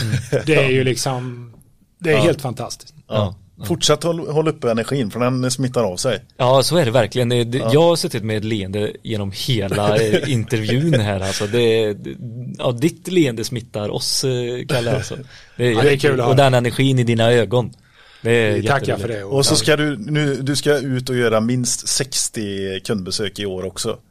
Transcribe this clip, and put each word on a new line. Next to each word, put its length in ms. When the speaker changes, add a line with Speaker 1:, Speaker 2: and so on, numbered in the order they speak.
Speaker 1:
Mm. 440
Speaker 2:
Det 100
är 140
ju 80
Speaker 3:
<laughs> 0
Ja. 60
Speaker 2:
liksom, 680
det 120
är 60
Speaker 3:
Ja. 60
Speaker 2:
helt 180
fantastiskt. 540
Speaker 3:
Ja. 260
Speaker 1:
Ja. 60
Speaker 3:
Fortsätt 380
håll, 280
håll 180
uppe 220
energin, 400
för 100
den 300
smittar 340
av 120
sig. 280
Speaker 1:
Ja, 260
så 140
är 80
det 60
verkligen. 380
Det, 140
Speaker 3:
Ja. 300
Speaker 1:
jag 100
har 140
suttit 280
med 120
ett 80
leende 480
genom 320
hela, 640
eh, 320
Speaker 3:
<laughs> 20
Speaker 1:
intervjun 680
här. 200
Alltså, 260
det, 480
det, 200
ja, 140
ditt 360
leende 360
smittar 440
oss, 360
eh, 440
Kalle. 280
Alltså. 200
Det 100
är 60
Speaker 2:
Ja, 100
det 100
är 40
kul 160
att 60
Speaker 1:
och 60
Speaker 2:
höra. 100
Speaker 1:
den 100
energin 440
i 60
dina 280
ögon. 400
Det 80
är 240
Speaker 2:
Vi 120
tackar 140
Speaker 1:
jätteroligt. 220
Speaker 2:
för 60
det. 160
Speaker 3:
Och 220
så 60
Speaker 2:
Ja. 40
Speaker 3:
ska 200
du, 220
nu, 440
du 140
ska 220
ut 300
och 80
göra 240
minst 480
sextio 920
kundbesök 580
i 80
år 180
också. 340